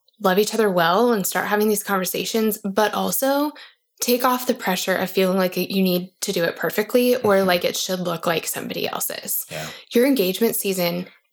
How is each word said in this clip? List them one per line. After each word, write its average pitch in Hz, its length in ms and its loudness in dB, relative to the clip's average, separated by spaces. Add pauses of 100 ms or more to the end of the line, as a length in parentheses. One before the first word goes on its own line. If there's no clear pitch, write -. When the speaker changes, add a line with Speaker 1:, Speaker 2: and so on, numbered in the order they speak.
(200)
Speaker 1:
love 190 200 4
each 208 140 0
other 220 180 2
well 180 400 4
and 202 160 0
start - 200 -2
having 208 220 2
these 208 140 0
conversations, 202 800 -2
but 202 300 0
also 269 580 0 (480)
take 240 240 0
off 247 240 0
the 240 60 2
pressure 190 420 -2
of 185 160 -2
feeling 190 260 2
like 185 200 0
you 190 260 0
need 180 280 0 (100)
to 208 100 -2
do 180 120 0
it 170 120 -2
perfectly 247 640 0
or 202 200 4
Speaker 2:
Mm-hmm. 196 100 4
Speaker 1:
like 180 180 2
it - 120 -2
should 185 220 -4
look 170 280 -4
like 165 200 0
somebody - 400 -6
else's. - 640 -6
Speaker 2:
Yeah. 156 160 -8 (240)
Speaker 1:
Your 240 160 4
engagement 226 480 2
season 180 520 -2 (260)